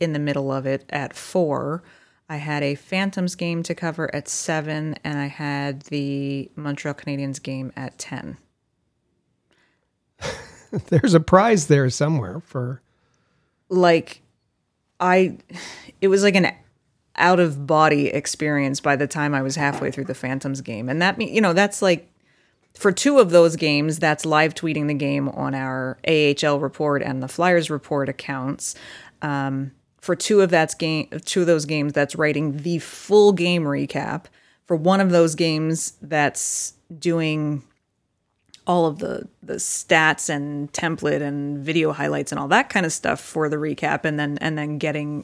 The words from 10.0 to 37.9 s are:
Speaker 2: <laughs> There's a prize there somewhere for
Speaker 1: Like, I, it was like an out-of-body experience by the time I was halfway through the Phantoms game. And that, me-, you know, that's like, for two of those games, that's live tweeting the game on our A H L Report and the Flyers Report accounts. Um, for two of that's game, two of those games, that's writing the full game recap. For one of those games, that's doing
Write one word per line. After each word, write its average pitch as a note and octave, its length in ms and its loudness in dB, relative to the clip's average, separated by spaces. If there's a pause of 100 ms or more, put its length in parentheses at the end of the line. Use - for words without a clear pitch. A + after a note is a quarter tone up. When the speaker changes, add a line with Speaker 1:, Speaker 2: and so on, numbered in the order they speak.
Speaker 2:
<laughs> - 60 -8 (640)
There's F3+ 240 4
a E3 80 8
prize F#3+ 460 4
there C#3 220 4
somewhere D3 520 -2
for B2+ 400 -8 (880)
Speaker 1:
Like, F3 520 4 (800)
I, F3+ 380 4 (640)
it G3 80 4
was G3 140 4
like G3+ 120 6
an F#3 160 4 (640)
out-of-body D#3 920 4
experience C#3+ 760 -2
by C#3+ 160 2
the C#3+ 100 0
time D3 260 -2
I C3+ 80 0
was C3+ 140 -2
halfway C#3+ 360 -2
through C3+ 120 -6
the C3 100 -8
Phantoms C3+ 460 -6
game. A#2 300 -8
And D3+ 120 0
that, F#3 160 0
me-, A3 160 -6
you G#3+ 60 2
know, G3 140 4
that's G3 280 2
like, F#3 300 0 (640)
for - 160 2
two C4+ 280 4
of G3+ 100 8
those E3 260 8
games, D#3 420 0
that's D#3 280 0
live D#3 300 2
tweeting D3+ 320 -4
the D3+ 60 -2
game C#3 360 -2
on C#3 260 -6
our C3 480 -6
A - 80 2
H D3+ 320 2
L D3 160 2
Report C#3+ 420 -2
and C3 220 -4
the C3 60 -8
Flyers E3+ 400 2
Report C#3+ 400 -4
accounts. C3+ 640 -8 (460)
Um, C#3 500 -4 (300)
for F3 160 0
two G#3 240 4
of F#3 80 6
that's E3 260 2
game, D#3 320 -2 (160)
two - 180 0
of E3+ 60 2
those E3 160 4
games, D3 300 -2
that's C#3+ 240 0
writing D3 400 0
the E3 220 -2
full G#3 520 4
game F3 320 2
recap. C#3+ 600 -4 (400)
For F3 100 0
one F3+ 240 4
of F#3+ 120 2
those E3+ 220 6
games, D#3+ 680 -2
that's - 720 -2 (260)
doing D3+ 640 -2 (1040)